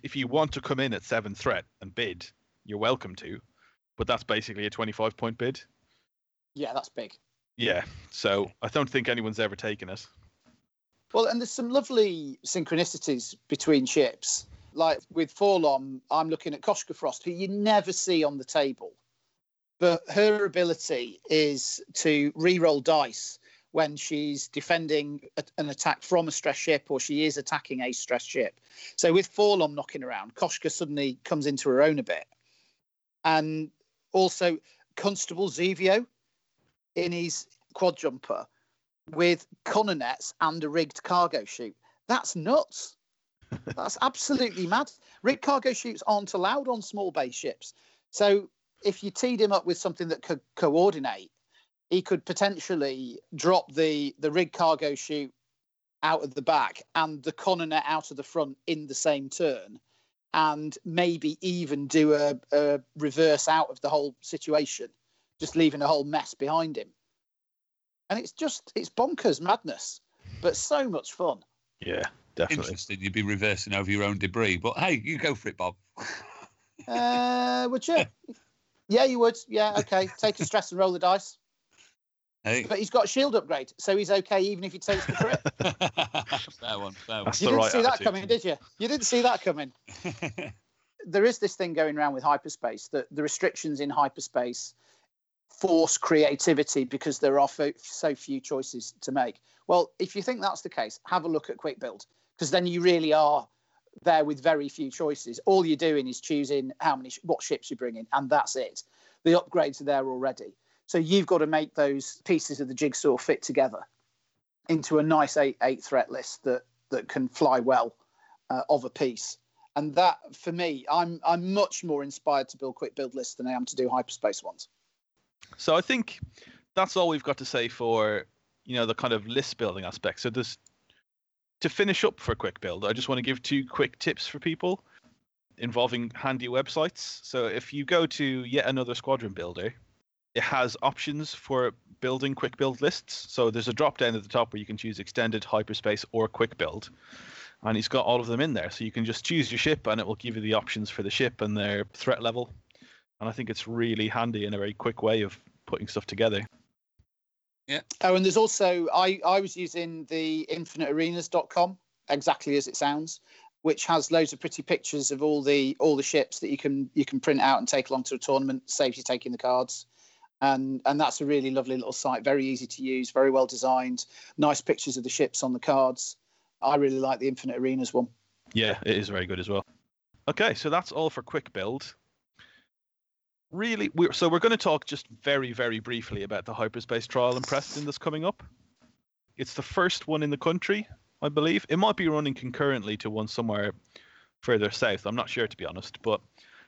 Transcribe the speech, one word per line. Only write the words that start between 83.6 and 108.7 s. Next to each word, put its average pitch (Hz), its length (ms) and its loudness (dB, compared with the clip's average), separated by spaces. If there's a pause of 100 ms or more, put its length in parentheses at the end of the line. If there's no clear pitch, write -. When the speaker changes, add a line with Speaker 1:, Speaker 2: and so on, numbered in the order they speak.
Speaker 2:
so 196 180 2
he's 196 140 0
okay 196 300 2
even 190 240 -2
if 175 80 -8
he 185 60 -12
takes 190 280 -2
the - 60 -2
crit. - 280 0 (200)
Speaker 3:
<laughs> 147 1000 -2
Fair 110 180 -6
one, 98 140 -8
fair 110 240 -10
one. 104 100 -4
Speaker 1:
That's 117 140 -2
Speaker 2:
You - 80 2
Speaker 1:
the - 40 4
Speaker 2:
didn't 113 100 6
Speaker 1:
right 110 100 4
Speaker 2:
see 240 100 4
that 233 120 4
Speaker 1:
attitude. 196 120 -2
Speaker 2:
coming, 196 200 -2
did 226 180 0
you? 165 120 -2 (220)
You 220 100 -2
didn't 269 180 -2
see 240 160 4
that 240 200 4
coming. 147 300 -2 (320)
Speaker 3:
<laughs> 151 480 -8 (540)
Speaker 2:
There 196 180 2
is 233 140 4
this - 180 -4
thing 175 160 -4
going 151 240 0
around 147 160 0
with 131 100 -6
hyperspace, 143 640 -2
that 139 220 -4
the 147 120 -4
restrictions 151 580 -2
in 143 80 -4
hyperspace 131 880 -4 (760)
force 165 480 2
creativity 147 880 4
because 135 360 -4
there 139 200 4
are 139 80 4
fo-, 147 300 -4
so - 360 -4
few 135 240 -8
choices 131 640 -8
to - 100 -8
make. 131 300 -2 (260)
Well, 175 320 4
if 185 160 -4
you - 60 -4
think 233 220 -4
that's - 180 -4
the - 80 -10
case, 110 380 -6
have 180 180 0
a 170 40 -4
look 156 200 -2
at 120 80 -8
Quick 143 240 -8
Build, 104 240 -10 (340)
'cause 151 120 -4
then 180 160 2
you 175 160 -2
really 165 320 4
are 147 340 4 (540)
there 156 240 6
with 143 160 -4
very 147 260 2
few 139 220 -8
choices. 139 560 -6
All 190 180 6
you're 160 140 2
doing 151 280 2
is 123 140 -8
choosing 139 500 -2 (100)
how 156 160 2
many 131 120 -10
sh-, - 140 -14
what 165 200 -2
ships - 280 -4
you're 127 80 -8
bringing, 113 340 -8
and 139 160 0
that's 147 260 2
it. 123 280 -6 (420)